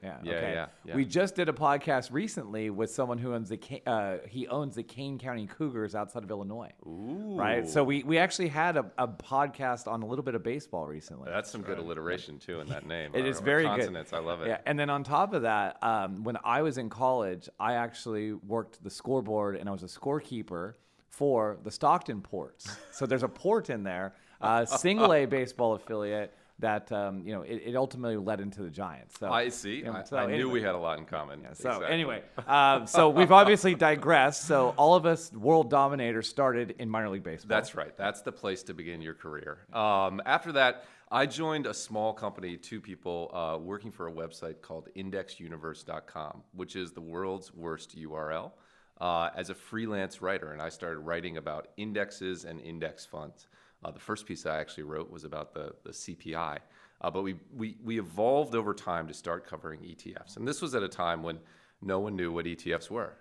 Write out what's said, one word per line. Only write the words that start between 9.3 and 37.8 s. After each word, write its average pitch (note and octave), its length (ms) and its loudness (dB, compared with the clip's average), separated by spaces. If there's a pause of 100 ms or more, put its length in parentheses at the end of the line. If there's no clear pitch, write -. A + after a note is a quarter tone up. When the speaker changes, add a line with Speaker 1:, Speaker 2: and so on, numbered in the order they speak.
Speaker 1:
on A2+ 100 -2
a A2 40 -6
little B2+ 180 -4
bit B2 120 -2
of G2 80 -2
baseball A2+ 440 -4
recently. D2+ 420 -12
Speaker 2:
That's G2+ 220 -4
some A2+ 100 -8
good F#2+ 160 -4
Speaker 1:
Right. E2 80 -6
Speaker 2:
alliteration, E2 540 -6
too, E2 220 -8
in D2 80 -8
that D2 180 -6
name. D#2+ 260 -6
Speaker 1:
It C3 120 0
Speaker 2:
Or, - 20 0
Speaker 1:
is C3+ 140 -4
Speaker 2:
or - 20 -8
Speaker 1:
very D3 200 4
good. D3+ 80 4
Speaker 2:
consonants. F#2 420 -2
I E2 60 -2
love E2 220 -4
it. D#2+ 60 -2
Speaker 1:
Yeah. A2 180 -2
And D3 140 0
then C#3+ 100 0
on C#3+ 140 0
top D3 300 2
of D3+ 80 2
that, G#2+ 400 2
um, G2+ 420 0
when A2+ 220 -2
I B2+ 160 2
was D3 160 0
in A#2+ 100 -4
college, G#2+ 640 0 (100)
I A2 140 2
actually A2+ 600 -2
worked G#2 480 -6
the G2 100 -10
scoreboard G#2+ 640 0
and G2 120 -6
I G2+ 40 -4
was F#2+ 100 -6
a F2+ 60 -12
scorekeeper A2+ 880 -6 (340)
for A2+ 540 2
the G#2+ 80 -8
Stockton C#3+ 500 2
Ports. - 480 -10 (220)
So - 160 -4
there's B2 160 2
a C3 40 2
port F#3+ 440 0
in A2+ 100 -4
there, F#2+ 320 -4 (260)
a A#2 280 4
single F#3 460 4
A D3 120 6
baseball B2 480 0
affiliate G#2 580 -4 (280)
that, G#2+ 320 -2
um, G2 340 -2
you G#2+ 80 -6
know, F#2+ 80 -4
it, G#2 240 -8
it A#2+ 100 -4
ultimately B2 420 -2
led G2+ 220 -2
into G2+ 220 -8
the F2 80 -8
Giants. D2+ 500 -10
So, G2+ 120 -2
Speaker 2:
I A#2+ 180 2
see. A#2+ 280 -6
Speaker 1:
you D#3 80 -8
know, A2+ 80 -6
Speaker 2:
I, F#2+ 100 -6
Speaker 1:
so - 120 -6
Speaker 2:
I B2 120 2
knew - 60 0
Speaker 1:
anyway. B2+ 180 2
Speaker 2:
we A#2+ 100 4
had F#2+ 140 2
a - 20 0
lot E2 220 -2
in D#2 60 -12
common. D2+ 360 -6
Speaker 1:
Yeah, B1+ 120 -14
so - 160 -4
Speaker 2:
Exactly. F#2+ 180 0
Speaker 1:
anyway, D3 340 0 (240)
um, C#3 400 8
so D#3+ 240 8
we've E3 220 10
obviously G3 420 10
digressed. D3 720 6
So C3 320 6
all D3+ 160 10
of E3+ 140 6
us E3 260 0
world B2 380 6
dominators C3+ 580 4
started A#2+ 480 2
in A#2+ 100 -6
minor A2 220 0
league G2 140 -4
baseball. E2 260 -8
Speaker 2:
That's G#2+ 240 2
right. D2+ 240 -6